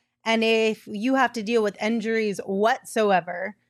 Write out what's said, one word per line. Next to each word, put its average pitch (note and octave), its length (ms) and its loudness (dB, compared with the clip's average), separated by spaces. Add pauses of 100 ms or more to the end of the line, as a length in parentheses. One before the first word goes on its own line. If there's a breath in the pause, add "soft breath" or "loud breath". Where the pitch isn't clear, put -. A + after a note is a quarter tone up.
(260)
and A3+ 180 2
if A3 420 2
you G#3+ 300 -2
have B3 180 2
to A#3 100 -6
deal A3+ 200 0
with G3+ 180 -4
injuries A3 640 -2
whatsoever G3 1120 0 (140)